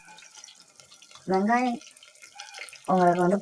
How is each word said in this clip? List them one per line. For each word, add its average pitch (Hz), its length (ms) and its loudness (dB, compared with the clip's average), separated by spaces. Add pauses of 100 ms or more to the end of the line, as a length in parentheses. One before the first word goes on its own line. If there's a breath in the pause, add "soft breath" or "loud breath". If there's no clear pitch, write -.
(1300)
வெங்காயம் 233 460 0 (1120)
உங்களுக்கு 180 340 4
வந்து 196 160 2